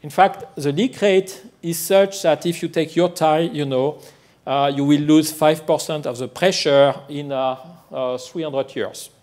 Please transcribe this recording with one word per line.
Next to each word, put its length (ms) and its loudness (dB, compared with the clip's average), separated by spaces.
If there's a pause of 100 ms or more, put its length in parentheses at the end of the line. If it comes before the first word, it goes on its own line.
in 80 -14
fact, 440 2
the 160 -2
leak 300 -2
rate 420 2 (200)
is 160 -6
such 420 2
that 240 0
if 160 -2
you 80 -6
take 260 -4
your 140 2
tie, 300 0
you 260 -4
know, 340 -2 (460)
uh, 260 0
you 140 -2
will 160 4
lose 300 4
five 340 0
percent 400 -4
of 140 -6
the 80 -6
pressure 680 2 (160)
in, 220 -10
uh, 260 -2 (340)
uh, 280 -6
three 240 -10
hundred 320 -6
years. 340 -8 (140)